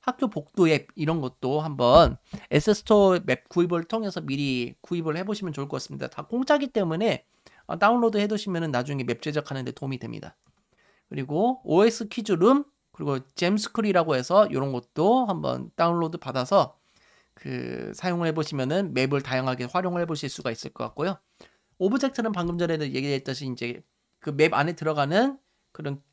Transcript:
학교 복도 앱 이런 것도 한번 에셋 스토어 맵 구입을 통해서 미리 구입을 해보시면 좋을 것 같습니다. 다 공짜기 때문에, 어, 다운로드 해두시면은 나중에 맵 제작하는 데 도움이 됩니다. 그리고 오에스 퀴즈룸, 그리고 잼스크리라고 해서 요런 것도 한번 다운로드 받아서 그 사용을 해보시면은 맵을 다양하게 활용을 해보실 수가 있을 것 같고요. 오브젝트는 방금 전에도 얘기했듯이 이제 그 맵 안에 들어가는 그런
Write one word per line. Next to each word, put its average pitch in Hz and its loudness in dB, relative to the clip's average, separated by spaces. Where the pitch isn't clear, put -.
학교 247 -2
복도 170 2
앱 147 2
이런 160 0
것도 131 -2
한번 135 6
에셋 202 2
스토어 196 4
맵 - -2
구입을 175 0
통해서 202 -6
미리 135 -2
구입을 160 -4
해보시면 196 -6
좋을 143 -8
것 143 -6
같습니다. 139 -10
다 - -12
공짜기 269 0
때문에, 185 -2
어, 165 -6
다운로드 226 2
해두시면은 202 -2
나중에 135 -4
맵 120 -4
제작하는 143 -6
데 123 -8
도움이 135 -8
됩니다. 113 -12
그리고 156 -2
오에스 214 4
퀴즈룸, 214 2
그리고 139 -4
잼스크리라고 180 2
해서 180 4
요런 135 -2
것도 190 2
한번 135 -4
다운로드 170 0
받아서 131 0
그 123 -10
사용을 175 -2
해보시면은 156 -2
맵을 135 0
다양하게 131 -4
활용을 180 -2
해보실 156 -4
수가 120 -6
있을 117 -10
것 117 -10
같고요. 156 -4
오브젝트는 240 0
방금 175 -4
전에도 160 0
얘기했듯이 135 -4
이제 120 -8
그 156 -8
맵 147 4
안에 147 0
들어가는 156 0
그런 143 -10